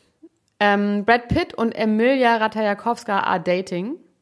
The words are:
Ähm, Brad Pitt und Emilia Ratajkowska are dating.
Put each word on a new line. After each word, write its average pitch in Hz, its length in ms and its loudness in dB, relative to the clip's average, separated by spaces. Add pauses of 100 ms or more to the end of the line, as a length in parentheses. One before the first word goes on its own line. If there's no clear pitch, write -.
(600)
Ähm, 202 460 2
Brad 240 240 2
Pitt 349 240 -2
und 233 180 -2
Emilia 233 640 2
Ratajkowska 214 840 -2
are 185 180 0
dating. 180 560 -4 (260)